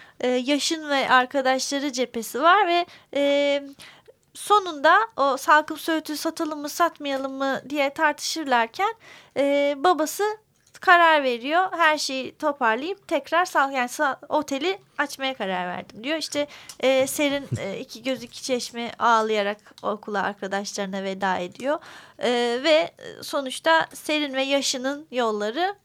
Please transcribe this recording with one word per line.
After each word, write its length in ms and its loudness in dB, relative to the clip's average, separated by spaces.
E, 60 0
Yaşın 600 0
ve 200 2
arkadaşları 800 2
cephesi 500 -4
var 260 6
ve, 180 2
e, 480 2
sonunda 640 4
o 200 2
Salkım 400 4
Söğüt'ü 400 -2
satalım 440 -4
mı 80 -8
satmayalım 640 -2
mı 360 -4
diye 240 0
tartışırlarken, 1000 0
e, 400 2
babası 460 0
karar 420 6
veriyor. 380 0
Her 200 4
şeyi 400 -6
toparlayıp 680 -2
tekrar 380 0
sal-, 260 0
yani 160 -2
sa-, 280 -2
oteli 500 -2
açmaya 360 -4
karar 340 -4
verdim 360 -10
diyor. 140 -4
İşte, 300 -4
e, 280 2
Serin, 380 -2
e, 200 -8
iki 240 -16
göz 200 -4
iki 200 -16
çeşme 560 -6
ağlayarak 580 2
okula 400 -4
arkadaşlarına 800 -6
veda 340 -2
ediyor. 420 -4
E, 440 0
ve 280 4
sonuçta 720 0
Serin 400 -2
ve 100 0
Yaşın'ın 680 -2
yolları 720 -2